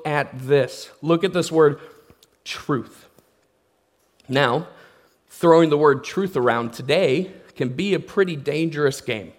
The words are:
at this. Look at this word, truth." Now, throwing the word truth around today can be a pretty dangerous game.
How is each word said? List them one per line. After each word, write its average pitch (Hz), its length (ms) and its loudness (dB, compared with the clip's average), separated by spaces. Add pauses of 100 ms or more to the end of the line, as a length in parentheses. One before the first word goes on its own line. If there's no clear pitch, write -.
at 147 240 -2 (180)
this. - 440 0 (100)
Look 165 220 0
at 185 100 -2
this 175 180 -2
word, 151 280 4 (680)
truth." - 640 -8 (1200)
Now, 135 380 0 (600)
throwing 165 440 4
the 147 60 2
word 143 260 4
truth 185 340 -4
around 117 340 0
today 151 600 -2 (240)
can 131 140 -4
be 185 260 -4
a 170 40 -2
pretty 180 360 -2
dangerous 147 680 -4
game. 107 380 -10